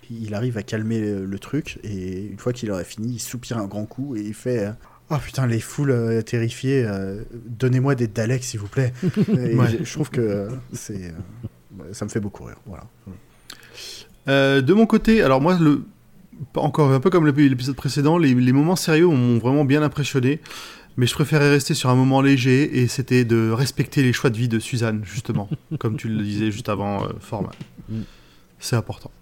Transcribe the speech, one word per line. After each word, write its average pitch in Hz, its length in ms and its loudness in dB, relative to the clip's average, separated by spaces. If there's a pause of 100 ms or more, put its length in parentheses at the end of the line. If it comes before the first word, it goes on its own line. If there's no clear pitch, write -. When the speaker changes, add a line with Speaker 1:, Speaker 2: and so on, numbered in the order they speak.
(120)
Speaker 1:
Il 110 240 -8
arrive 117 240 -4
à - 20 -10
calmer 110 400 -4
le, 101 240 -4
le 98 140 -8
truc, - 440 -8
et 95 440 -8
une 98 100 -14
fois 123 160 -6
qu'il 120 160 -8
aurait 92 140 -4
fini, 113 320 -8
il 110 40 -10
soupire 117 380 -10
un 107 80 -6
grand 101 220 -8
coup 139 280 -10
et 104 60 -6
il 107 140 -8
fait, 120 320 -4
euh, « 104 40 -6 (400)
Oh 156 60 -2
putain, 131 300 -4
les 113 120 0
foules, 143 300 -4
euh, 113 320 2
terrifiées, 120 640 -2
euh, 98 380 -6 (220)
donnez-moi 127 500 0
des 120 100 0
Daleks, 117 380 -2
s'il 110 160 -8
vous 101 80 -10
plaît. » 127 260 -2 (240)
Speaker 2:
<laughs> 208 120 2
Speaker 1:
Et 123 260 0
Speaker 2:
Ouais. 127 120 4 (120)
Speaker 1:
je, - 40 -4
je - 100 -8
trouve 151 180 -4
que, 127 100 -2
euh, 101 280 -2 (220)
c'est, 101 340 -10
euh, 92 760 -14 (100)
ça 107 120 -8
me 104 60 -10
fait 117 80 -4
beaucoup 101 240 -10
rire, - 140 -16 (100)
voilà. - 160 -16 (1400)
Speaker 2:
Euh, 139 340 4
de 131 120 4
mon 220 120 8
côté, 220 380 4
alors 135 180 4
moi, 180 180 4
le, 147 240 4 (720)
encore 147 360 2
un 135 80 4
peu 190 100 2
comme 175 160 4
l'ép-, 143 240 6
l'épisode 131 260 -2
précédent, 147 440 0
les, 135 160 6
les 123 180 4
moments 151 220 4
sérieux 165 320 4
m'ont 123 320 4
vraiment 135 260 2
bien 143 160 2
impressionné, 139 600 0 (540)
mais 123 120 2
je - 80 -2
préférais 147 340 2
rester 143 240 2
sur 127 160 0
un 127 60 6
moment 135 260 4
léger, 135 580 4
et 123 80 2
c'était 123 380 2
de 113 240 2
respecter 123 540 0
les 123 100 4
choix - 160 2
de 110 80 -2
vie 123 100 0
de 113 120 0
Suzanne, 110 460 -4
justement, 104 440 -6 (140)
<laughs> - 160 -10
comme 110 180 -4
tu - 100 -8
le 107 160 -2
disais 104 280 -2
juste 101 180 -8
avant, 101 360 -2
euh, 98 40 -6 (100)
Forman. 98 300 -8 (400)
Speaker 3:
Mm. 110 120 -6 (580)
Speaker 2:
C'est - 160 -4
important. - 340 -6 (120)